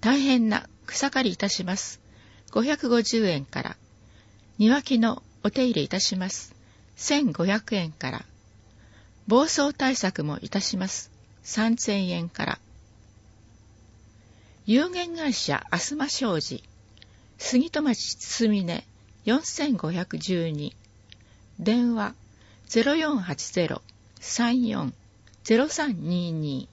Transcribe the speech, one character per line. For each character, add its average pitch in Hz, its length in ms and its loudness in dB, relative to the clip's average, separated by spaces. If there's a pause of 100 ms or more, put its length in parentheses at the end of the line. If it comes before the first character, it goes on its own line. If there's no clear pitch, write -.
大 269 200 4
変 254 280 4
な - 200 -2 (180)
草 - 260 -2
刈 262 120 2
り 208 60 2
い 175 60 -6
た 202 120 -2
し - 140 -4
ま 185 140 -4
す。 - 240 -10 (500)
五 226 140 2
百 294 240 0
五 233 140 4
十 220 240 0
円 147 180 0
か - 180 -8
ら。 - 140 -8 (840)
庭 240 240 6
木 262 160 2
の 226 240 2 (220)
お 208 60 2
手 254 160 2
入 240 80 2
れ 151 80 0
い 135 60 -2
た 190 120 -2
し - 160 0
ま 185 120 -2
す。 - 280 -10 (440)
千 285 320 2
五 170 140 0
百 208 300 0
円 165 160 -2
か - 180 -8
ら。 - 140 -8 (1000)
暴 240 180 6
走 294 280 2
対 262 240 0
策 185 260 -2
も 151 200 -4
い - 80 -12
た 202 100 0
し - 160 -4
ま 185 100 -4
す。 - 240 -10 (320)
三 226 360 0
千 196 320 0
円 170 180 -4
か - 160 -8
ら。 - 140 -4 (2000)
有 269 240 4
限 349 260 -6
会 302 160 -2
社 - 380 -4
あ 175 80 0
す 285 180 -4
ま - 140 -4
商 196 300 -2
事。 - 220 -8 (760)
杉 262 320 0
戸 - 100 -2
町 - 360 0
つ - 100 -16
つ 226 220 0
み 202 160 0
ね、 170 220 -6 (380)
四 240 200 4
千 285 340 -2
五 156 120 -2
百 175 280 -4
十 165 320 -2
二。 147 260 -6 (840)
電 240 360 2
話、 208 200 -2 (520)
ゼ 226 160 2
ロ 285 140 4
四 302 220 2
八 175 320 -6
ゼ 175 160 0
ロ 127 140 -4 (400)
三 240 460 0
四 185 260 -2 (500)
ゼ 220 140 4
ロ 285 140 2
三 294 320 -2
二 175 300 -2
二。 147 400 -4